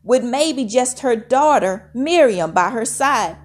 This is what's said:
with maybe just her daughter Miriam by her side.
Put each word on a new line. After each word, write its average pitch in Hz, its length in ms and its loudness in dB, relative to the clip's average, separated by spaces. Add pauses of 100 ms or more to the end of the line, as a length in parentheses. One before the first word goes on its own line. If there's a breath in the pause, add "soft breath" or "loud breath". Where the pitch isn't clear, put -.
with 247 200 2
maybe 262 440 -2
just 247 340 -2
her 247 160 0
daughter 247 800 0
Miriam 247 580 2
by 180 160 2
her 226 160 -4
side. 226 600 -2